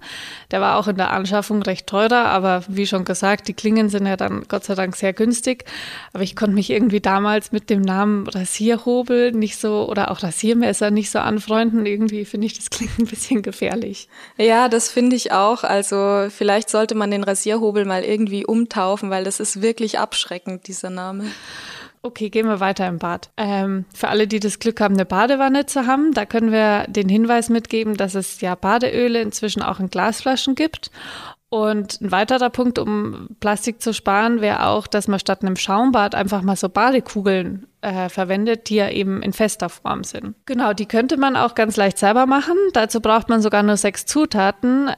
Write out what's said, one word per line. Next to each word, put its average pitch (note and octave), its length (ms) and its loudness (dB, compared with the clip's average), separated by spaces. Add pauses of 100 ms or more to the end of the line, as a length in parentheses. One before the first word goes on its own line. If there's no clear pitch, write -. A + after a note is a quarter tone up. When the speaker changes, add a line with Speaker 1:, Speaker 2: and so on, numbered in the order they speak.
(520)
Speaker 1:
Der F#3+ 80 0
war G3 160 2
auch G#3 100 0
in G3 100 0
der F#3 140 0
Anschaffung G3+ 520 0
recht F#3+ 260 -4
teurer, A3+ 380 4
aber F#3 420 2
wie G3 180 -2
schon F#3+ 180 -2
gesagt, G3 440 0
die G3+ 60 -6
Klingen A3 340 2
sind G3 180 0
ja F#3+ 100 0
dann G3 300 -4
Gott G3 180 -4
sei G3+ 100 -4
Dank F#3 200 -2
sehr F#3+ 200 -2
günstig. A#3+ 500 0 (480)
Aber F#3 100 -6
ich F#3 140 -4
konnte G#3 180 0
mich G3+ 160 0
irgendwie G#3 300 2
damals G3+ 500 0
mit G#3+ 200 -4
dem G3+ 100 2
Namen G3 480 0
Rasierhobel A#3+ 1040 0
nicht G#3+ 260 -2
so G#3+ 300 -2
oder G3 240 -2
auch - 100 -8
Rasiermesser G#3+ 720 0
nicht G#3 180 0
so A3 80 -2
anfreunden. A3 680 0
Irgendwie G#3 380 -2
finde G#3+ 220 -4
ich, - 80 -8
das - 160 -10
klingt - 300 -6
ein A3+ 60 2
bisschen A3 360 -2
gefährlich. G3+ 640 -6 (280)
Speaker 2:
Ja, A3+ 320 4
das A3+ 220 0
finde B3 260 4
ich - 160 -4
auch. G#3 320 2
Also G3+ 640 2
vielleicht G#3 420 0
sollte A3 240 0
man G#3 160 0
den G3+ 140 -2
Rasierhobel G#3 600 0
mal F#3+ 200 -2
irgendwie G3+ 420 -2
umtaufen, G#3 640 0
weil F#3+ 140 -2
das G3 160 -4
ist G3 200 -4
wirklich A3+ 380 -2
abschreckend, F#3 720 -6
dieser F#3 220 -10
Name. F#3 340 -8 (800)
Speaker 1:
Okay, A3 260 -6
gehen A3 180 0
wir G#3 100 0
weiter F#3+ 300 0
im F3 100 -4
Bad. F3 380 -6
Ähm, G3 480 -2 (100)
für - 140 -4
alle, G#3+ 180 2
die G#3 140 -2
das G3+ 180 -2
Glück A3+ 220 -2
haben, G3+ 140 4
eine F#3+ 100 2
Badewanne C4+ 600 2
zu B3+ 200 -2
haben, C#4+ 260 2
da G#3 140 0
können A3+ 240 2
wir G#3+ 380 2
den G3 200 0
Hinweis A#3 400 4
mitgeben, A3 480 0
dass G3 200 -2
es - 240 -6
ja F3+ 160 -2
Badeöle A#3 640 2
inzwischen G#3+ 420 -4
auch - 160 -2
in F#3+ 100 -4
Glasflaschen B3 680 0
gibt. - 340 -4 (580)
Und G#3+ 520 -2
ein G3 100 -4
weiterer A#3+ 400 2
Punkt, B3 300 0
um G#3+ 480 -4 (100)
Plastik G#3+ 420 -2
zu A3 140 -2
sparen, G#3+ 460 2
wäre G#3 260 2
auch, G#3 220 0
dass G#3 180 0
man G3 140 0
statt - 220 -2
einem F#3+ 120 0
Schaumbad G#3 600 2
einfach G3 260 0
mal F#3+ 140 2
so F#3+ 120 -2
Badekugeln, G3 1000 0 (140)
äh, F#3 260 -4
verwendet, G3+ 600 -2
die G#3 80 0
ja G3+ 120 2
eben G3 340 -2
in G3 100 -2
fester G#3 360 -2
Form - 340 -6
sind. - 320 -10 (120)
Genau, A#3+ 260 0
die G3+ 140 -4
könnte B3+ 320 0
man C4+ 180 2
auch A#3 180 0
ganz A3 220 0
leicht G3 220 2
selber A3+ 280 4
machen. C#4+ 300 2 (160)
Dazu A3 280 2
braucht A3 280 2
man A3+ 140 4
sogar G#3 200 4
nur G#3 140 4
sechs - 300 -2
Zutaten. B3+ 920 2